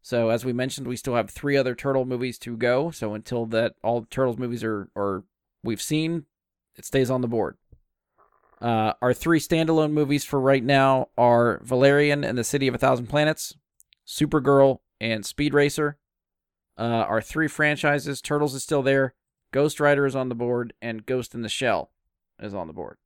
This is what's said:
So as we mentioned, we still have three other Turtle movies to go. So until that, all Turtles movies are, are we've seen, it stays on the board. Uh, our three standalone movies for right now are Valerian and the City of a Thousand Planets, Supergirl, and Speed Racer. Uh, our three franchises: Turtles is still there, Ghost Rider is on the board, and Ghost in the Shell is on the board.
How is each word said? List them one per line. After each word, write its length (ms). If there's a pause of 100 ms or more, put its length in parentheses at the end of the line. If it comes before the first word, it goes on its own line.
So 300
as 140
we 100
mentioned, 320
we 100
still 200
have 140
three 260
other 180
Turtle 320
movies 340
to 160
go. 340
So 220
until 340
that, 360
all 280
Turtles 280
movies 260
are, 320
are 280 (380)
we've 200
seen, 420 (520)
it 100
stays 240
on 100
the 80
board. 300 (1000)
Uh, 420
our 100
three 260
standalone 540
movies 320
for 160
right 240
now 440 (100)
are 440
Valerian 600
and 140
the 60
City 240
of 60
a 40
Thousand 300
Planets, 460 (520)
Supergirl, 720 (200)
and 280
Speed 260
Racer. 460 (800)
Uh, 280
our 140
three 280
franchises: 720
Turtles 320
is 80
still 200
there, 300 (400)
Ghost 260
Rider 280
is 100
on 140
the 40
board, 460
and 240
Ghost 300
in 80
the 80
Shell 400 (500)
is 140
on 120
the 60
board. 340